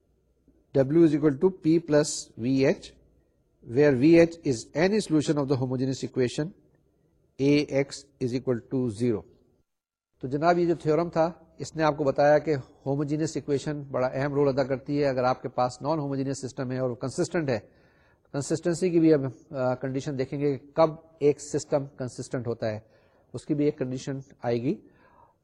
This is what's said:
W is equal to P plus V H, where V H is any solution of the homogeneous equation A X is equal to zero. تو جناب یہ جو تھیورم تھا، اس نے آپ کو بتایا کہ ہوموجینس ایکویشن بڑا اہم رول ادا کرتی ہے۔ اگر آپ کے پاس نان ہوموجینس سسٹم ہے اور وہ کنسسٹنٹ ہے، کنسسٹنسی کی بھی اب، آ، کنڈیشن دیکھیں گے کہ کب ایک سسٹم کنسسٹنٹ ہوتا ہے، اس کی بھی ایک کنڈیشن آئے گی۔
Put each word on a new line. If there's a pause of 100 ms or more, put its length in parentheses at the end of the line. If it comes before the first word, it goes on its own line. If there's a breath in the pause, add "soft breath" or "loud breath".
(800)
W
is
equal
to
P (120)
plus (100)
V
H, (800)
where
V
H (100)
is
any (120)
solution
of
the
homogeneous
equation (920)
A
X (360)
is
equal (160)
to
zero. (1000)
تو
جناب
یہ
جو
تھیورم
تھا، (260)
اس
نے
آپ
کو
بتایا
کہ (320)
ہوموجینس
ایکویشن
بڑا
اہم
رول
ادا
کرتی
ہے۔
اگر
آپ
کے
پاس
نان
ہوموجینس
سسٹم
ہے
اور
وہ
کنسسٹنٹ
ہے، (760 soft breath)
کنسسٹنسی
کی
بھی
اب، (280)
آ،
کنڈیشن
دیکھیں
گے
کہ
کب (280)
ایک
سسٹم
کنسسٹنٹ
ہوتا
ہے، (540 soft breath)
اس
کی
بھی
ایک
کنڈیشن (240)
آئے
گی۔ (680 soft breath)